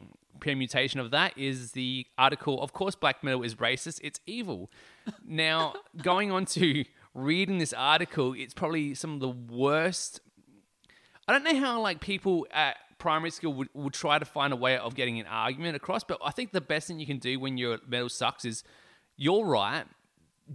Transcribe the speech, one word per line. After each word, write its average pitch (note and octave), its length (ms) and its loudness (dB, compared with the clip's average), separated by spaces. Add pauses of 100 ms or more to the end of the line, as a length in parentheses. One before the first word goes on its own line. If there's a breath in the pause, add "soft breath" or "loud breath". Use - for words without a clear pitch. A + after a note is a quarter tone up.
(380)
permutation C3+ 600 0
of A#2 100 -6
that E3 260 2
is C3 360 -4
the B2+ 340 -4 (100)
article, C3+ 460 4
"Of C#3 100 -6
course F#3+ 220 -2
black - 300 0
metal C3 180 2
is A2 140 -4
racist, B2+ 480 -2
it's D3 220 -10
evil." F3+ 440 -8 (560 loud breath)
Now, D#3+ 480 2 (120)
<laughs> - 140 -16
going F#3 300 2
on F#3 160 2
to D3 380 4 (280 soft breath)
reading F3+ 460 0
this D#3 140 0
article, C3+ 640 2
it's A#2+ 200 -10
probably D#3 400 -2
some D#3 200 -6
of C#3+ 60 -8
the C3 80 -2
worst. C3 920 0 (1080 soft breath)
I G#3 60 4
don't C#4 120 4
know D#4 140 4
how, B3 220 0
like, F#3+ 200 -2
people F#3+ 520 0
at C#3+ 240 2 (220)
primary D#3+ 320 2
school D#3+ 240 -4
would, C3 200 -4
would C#3 200 -4
try D3+ 240 2
to D3 60 0
find C#3 280 0
a B2+ 40 0
way B2+ 200 4
of A#2 200 -6
getting B2 240 -2
an G2+ 60 -12
argument C3 500 -2
across, G3 260 -2
but - 220 -6
I A#3+ 80 0
think B3+ 200 -6
the F#3 80 0
best D#3 280 -4
thing E3+ 100 -8
you D3+ 80 -8
can C#3 120 -4
do B2+ 200 -2
when C3 180 -4
your A#2+ 300 0
metal B2 220 -2
sucks - 360 -2
is, A2+ 200 -6 (520 soft breath)
"You're F3+ 300 2
right, A#2+ 380 2 (720)